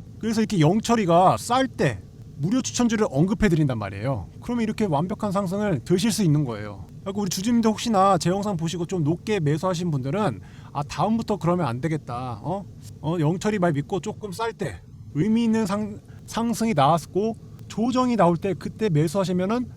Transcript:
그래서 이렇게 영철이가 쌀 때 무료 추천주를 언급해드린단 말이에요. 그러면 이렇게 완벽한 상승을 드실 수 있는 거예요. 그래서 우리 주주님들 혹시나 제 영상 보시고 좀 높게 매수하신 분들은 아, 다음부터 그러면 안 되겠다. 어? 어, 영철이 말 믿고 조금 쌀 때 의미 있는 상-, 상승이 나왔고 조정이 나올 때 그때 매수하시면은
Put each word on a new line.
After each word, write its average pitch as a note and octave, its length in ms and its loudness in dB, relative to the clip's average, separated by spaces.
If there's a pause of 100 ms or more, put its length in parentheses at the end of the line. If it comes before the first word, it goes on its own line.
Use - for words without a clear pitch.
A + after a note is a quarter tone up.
(180)
그래서 A3 240 0
이렇게 G#3 180 2
영철이가 F3 800 6
쌀 C4 300 0
때 B2 340 -2 (340)
무료 G3 240 0
추천주를 A3+ 480 0
언급해드린단 D#3 680 2
말이에요. G2+ 500 -4 (140)
그러면 A#3+ 220 -2
이렇게 A3 200 -2
완벽한 F#3+ 480 -2
상승을 G3 520 0
드실 F#3+ 260 4
수 G3+ 140 2
있는 D3+ 200 4
거예요. G#2 420 -8 (180)
그래서 G3 160 -4
우리 G3 100 -2
주주님들 A3+ 400 2
혹시나 G3 480 4
제 E3 120 0
영상 G3 260 -2
보시고 E3 300 -4
좀 F3+ 180 -2
높게 F3 340 0
매수하신 E3+ 540 0
분들은 C#3 480 -2 (320)
아, C#3+ 100 -4
다음부터 G#3+ 540 0
그러면 E3+ 300 0
안 A#2+ 140 -4
되겠다. B2+ 640 -6
어? F3+ 220 -6 (360)
어, D#3+ 200 -4
영철이 F#3 400 0
말 F3 120 4
믿고 C#3+ 280 -2
조금 G#3 320 -8
쌀 A3+ 200 -4
때 - 280 -8 (340)
의미 A3 300 2
있는 A3 220 2
상-, G3+ 340 -6 (260)
상승이 A3+ 480 -2
나왔고 E3+ 640 2 (320)
조정이 B3 480 0
나올 F3 200 6
때 F#3+ 180 -4
그때 - 340 -4
매수하시면은 F#3 880 0